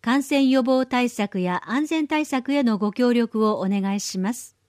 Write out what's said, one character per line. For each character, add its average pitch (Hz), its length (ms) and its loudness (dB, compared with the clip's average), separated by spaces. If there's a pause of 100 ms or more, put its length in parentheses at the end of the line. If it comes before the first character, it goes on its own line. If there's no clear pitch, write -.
感 262 200 0
染 277 240 2
予 262 160 4
防 262 240 2
対 247 240 0
策 202 300 -4
や 180 260 -2
安 285 220 -2
全 320 200 -2
対 302 180 0
策 262 280 -2
へ 285 80 2
の 226 160 2
ご 208 140 -2
協 247 220 2
力 220 340 2
を 214 120 0
お 190 100 -2
願 196 260 0
い 208 40 -4
し - 200 -6
ま 196 140 -2
す。 - 220 -14 (140)